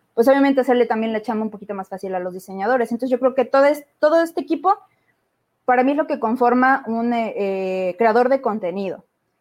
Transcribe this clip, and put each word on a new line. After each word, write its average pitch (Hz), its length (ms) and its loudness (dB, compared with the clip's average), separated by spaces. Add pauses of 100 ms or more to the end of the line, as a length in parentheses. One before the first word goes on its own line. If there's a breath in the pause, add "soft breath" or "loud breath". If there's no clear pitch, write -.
(140)
pues, 233 140 2
obviamente 277 320 4
hacerle 247 260 2
también 226 260 -2
la 214 100 -4
chamba 220 220 -4
un 214 60 -6
poquito 208 240 -12
más 190 140 -12
fácil 190 260 -8
a 180 60 -4
los 180 140 -8
diseñadores. 202 580 -4
Entonces, 240 180 -4
yo 247 80 0
creo 254 160 0
que 262 100 2
todo 269 200 2
es-, 294 200 0 (140)
todo 311 240 4
este 330 180 -6
equipo, 320 360 0 (880)
para 247 180 2
mí 262 80 2
es 285 60 0
lo 302 100 0
que 302 140 -6
conforma 247 680 2
un, 233 260 -2
eh, 226 240 -4
eh, 185 600 -4
creador 233 300 4
de 269 120 2
contenido. 196 640 -6 (360)